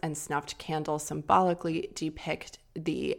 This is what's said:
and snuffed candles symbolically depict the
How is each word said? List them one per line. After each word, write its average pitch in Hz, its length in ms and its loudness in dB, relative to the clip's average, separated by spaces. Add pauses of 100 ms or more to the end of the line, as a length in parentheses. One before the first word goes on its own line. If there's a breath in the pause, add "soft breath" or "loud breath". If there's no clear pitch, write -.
and 156 120 -2
snuffed 147 440 -4
candles 156 440 -2
symbolically 170 880 4
depict 156 680 -4 (160)
the 156 440 0